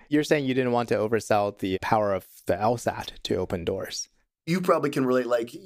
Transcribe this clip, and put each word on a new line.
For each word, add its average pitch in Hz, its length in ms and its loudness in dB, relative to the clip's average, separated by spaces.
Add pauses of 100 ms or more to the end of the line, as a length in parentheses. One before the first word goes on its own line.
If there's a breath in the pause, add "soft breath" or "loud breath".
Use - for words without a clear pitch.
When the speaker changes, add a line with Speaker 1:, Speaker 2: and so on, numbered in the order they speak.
Speaker 1:
You're 147 160 2
saying 151 200 2
you 131 100 0
didn't 127 180 0
want 120 180 2
to 113 60 2
oversell 104 600 0
the 95 240 -2
power 107 320 2
of 95 140 -4 (200)
the 92 140 0
L 117 160 2
sat - 360 -6 (100)
to 104 140 -2
open 90 280 -4
doors. 95 440 -6 (360)
Speaker 2:
You 180 160 -2
probably 160 300 2
can 143 160 0
relate, 127 200 2
like, 120 280 -2 (120)